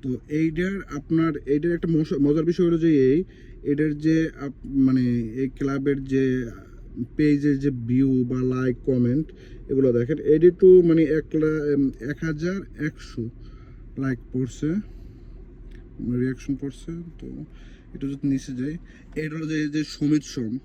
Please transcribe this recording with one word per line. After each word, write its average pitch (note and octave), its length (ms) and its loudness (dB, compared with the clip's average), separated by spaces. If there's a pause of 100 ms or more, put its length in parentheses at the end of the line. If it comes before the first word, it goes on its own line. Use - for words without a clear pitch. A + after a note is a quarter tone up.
তো C#3 80 -6 (320)
এইটার E3+ 340 -2 (220)
আপনার, D#3+ 340 2 (220)
এইটার D3+ 240 0
একটা E3+ 180 -4
মশ-, D3+ 300 0
মজার D3+ 260 2
বিষয় F3 160 2
হলো E3+ 180 2
যে E3 60 6 (180)
এই, D3 100 4 (520)
এটার D3+ 200 0 (140)
যে D#3+ 120 4 (280)
আপ-, - 180 -12 (240)
মানে C3 160 4 (380)
এই C3+ 80 -2 (100)
ক্লাবের C#3 400 0 (140)
যে C3+ 120 4 (920)
পেজের D3 460 4
যে C#3+ 80 2 (180)
ভিউ C3 220 4 (200)
বা B2+ 80 -2 (140)
লাইক, B2+ 240 0 (120)
কমেন্ট, B2+ 380 2 (440)
এগুলো C3+ 260 4
দেখেন, B2 200 0 (160)
এটা D#3+ 200 6
একটু F#3+ 140 6 (220)
মানে D#3+ 120 6 (180)
এক - 80 -8 (140)
লা-, D#3 220 0 (100)
উম, C#3+ 100 2 (280)
এক C#3+ 160 -8
হাজার E3 320 -4 (280)
একশো - 360 -10 (800)
লাইক B2+ 160 -4 (140)
পড়ছে, C3 360 -4 (1500)
রিয়াকশন C3 400 -4
পড়ছে। C#3 300 -12 (280)
তো B2+ 80 -14 (680)
একটু - 180 -10
যদি C#3 220 -8
নিচে C3+ 260 -4
যাই, D3 160 -6 (460)
এটা D#3 160 -6
হলো D#3 160 -6
যে, D#3 60 -2 (160)
যে D#3 60 0 (140)
সমিত D3+ 280 2 (100)
সোম A2+ 180 -6 (140)